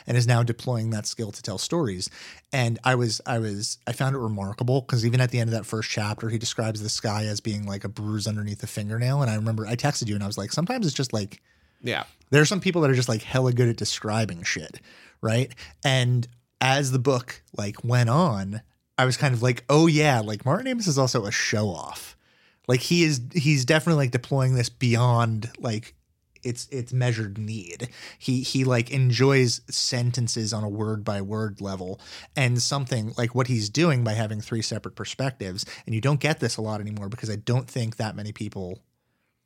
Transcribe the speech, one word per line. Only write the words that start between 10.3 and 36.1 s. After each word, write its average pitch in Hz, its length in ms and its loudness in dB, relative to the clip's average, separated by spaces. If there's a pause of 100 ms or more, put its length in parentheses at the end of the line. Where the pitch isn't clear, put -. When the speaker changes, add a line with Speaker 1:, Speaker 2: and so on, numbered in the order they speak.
Speaker 1:
like, 98 140 -6
"Sometimes 220 340 -2
it's 139 100 -2
just, 131 180 -4
like, 104 260 -4 (420)
Speaker 2:
Yeah. 101 220 -2 (260)
Speaker 1:
there 143 120 8
are 151 40 6
some 190 140 0
people 175 220 2
that 143 80 6
are 131 40 6
just, 123 140 2
like, 113 140 0
hella 131 300 2
good 120 160 4
at 117 80 0
describing 104 640 -2
shit." - 380 -6 (420)
Right. 117 320 0 (280)
And 123 460 2 (320)
as 135 320 4
the 131 60 4
book, 123 440 0 (140)
like, 104 280 -6
went 120 260 4
on, 107 500 2 (380)
I 131 80 6
was 127 100 0
kind 143 160 2
of 113 100 0
like, 123 280 2
"Oh 156 160 8
yeah, 151 340 6
like, 107 240 -4
Martin 190 220 2
Amis 240 220 -2
is 135 100 2
also 123 260 2
a 104 80 -4
show 107 380 0
off." - 460 -10 (500)
Like, 123 140 4
he 175 240 4
is, 147 160 2 (120)
he's 143 320 4
definitely, 156 400 4
like, 127 60 2
deploying 131 440 2
this 120 140 2
beyond, 117 880 2
like, 113 360 -6 (480)
its, 123 280 -6
its 123 220 -8
measured 110 460 0
need. 107 500 -8 (300)
He, 127 240 0
he, 135 220 0
like, 123 260 2
enjoys 131 800 4
sentences 120 800 -2
on 107 120 -4
a 107 40 -2
word 107 340 -4
by 101 200 -2
word 104 400 -4
level, 95 360 -8 (380)
and 123 240 2
something 123 560 -2
like 117 180 -2
what 123 120 2
he's 110 240 -2
doing 135 340 2
by 107 80 0
having 107 300 -4
three 113 200 -4
separate 101 340 -8
perspectives. 104 680 -6 (220)
And - 80 -4
you 110 80 0
don't 139 180 2